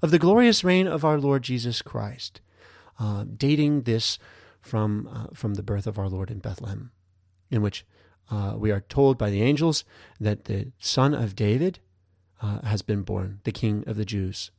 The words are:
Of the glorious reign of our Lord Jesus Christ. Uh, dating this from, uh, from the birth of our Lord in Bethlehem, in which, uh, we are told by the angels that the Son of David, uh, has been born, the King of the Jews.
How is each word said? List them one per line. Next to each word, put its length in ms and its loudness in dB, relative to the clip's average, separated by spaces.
Of 80 2
the 80 6
glorious 460 6
reign 240 4
of 160 -2
our 160 4
Lord 240 2
Jesus 360 -4
Christ. 600 -10
Uh, 260 -4
dating 460 2
this 360 -2
from, 500 -2
uh, 220 -10
from 220 -4
the 80 -6
birth 240 -4
of 120 -6
our 120 -2
Lord 200 -6
in 100 -8
Bethlehem, 500 -10
in 120 0
which, 240 -4
uh, 280 -2
we 120 2
are 120 0
told 340 4
by 140 0
the 100 0
angels 420 2
that 240 -2
the 340 -6
Son 360 2
of 200 -2
David, 440 2
uh, 240 -4
has 160 0
been 180 0
born, 440 -4
the 80 -4
King 340 -2
of 100 -6
the 80 -2
Jews. 540 -6